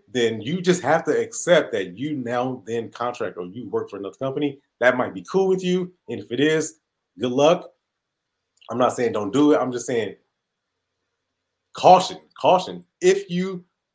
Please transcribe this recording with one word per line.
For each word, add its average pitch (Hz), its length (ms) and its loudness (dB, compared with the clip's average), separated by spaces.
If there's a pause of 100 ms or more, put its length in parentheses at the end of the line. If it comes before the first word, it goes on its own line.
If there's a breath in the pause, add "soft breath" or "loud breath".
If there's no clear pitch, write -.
then 113 320 0
you 175 220 -4
just 175 200 2
have 156 220 2
to 117 160 0
accept 156 520 2
that 95 260 -4
you 151 180 -6
now 123 480 -4
then 113 260 -6
contract 120 460 -6
or 90 100 -8
you 104 220 -12
work 110 220 -4
for 101 80 -10
another 95 180 -10
company. 139 440 -4 (180 soft breath)
That 123 180 -4
might 104 180 -6
be 92 80 -14
cool 190 260 -2
with 185 160 -2
you. 180 280 -4 (160)
And 113 120 -10
if - 100 -16
it 123 80 -6
is, 156 400 -2 (400)
good 123 140 -4
luck. 156 400 2 (1000)
I'm 120 80 -4
not 117 160 4
saying 117 200 0
don't 104 180 -4
do 147 200 6
it. - 60 4
I'm 127 140 -2
just 120 140 -6
saying 110 280 -2 (1600)
caution, 180 460 6 (220)
caution. 143 440 2 (160)
If 185 300 4
you 180 340 -6 (300)